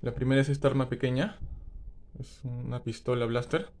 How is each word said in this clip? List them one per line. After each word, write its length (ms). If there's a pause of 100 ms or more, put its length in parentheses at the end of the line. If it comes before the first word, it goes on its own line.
La 140
primera 260
es 80
esta 200
arma 200
pequeña. 500 (800)
Es 260
una 380
pistola 440
blaster. 440 (100)